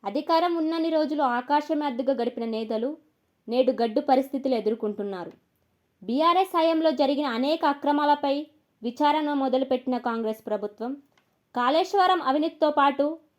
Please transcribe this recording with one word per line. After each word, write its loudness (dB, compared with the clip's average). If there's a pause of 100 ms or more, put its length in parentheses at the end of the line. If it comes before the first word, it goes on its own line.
అధికారం 2
ఉన్నన్ని 0
రోజులు 0
ఆకాశం 0
అద్దుగా -2
గడిపిన -4
నేతలు -4 (500)
నేడు 2
గడ్డు 0
పరిస్థితులు 0
ఎదుర్కొంటున్నారు. -4 (720)
బీఆర్ఎస్ 2
హయాంలో 2
జరిగిన 0
అనేక -2
అక్రమాలపై 0 (380)
విచారణ 0
మొదలుపెట్టిన -2
కాంగ్రెస్ -6
ప్రభుత్వం -6 (600)
కాళేశ్వరం 2
అవినీతితో 0
పాటు 2 (220)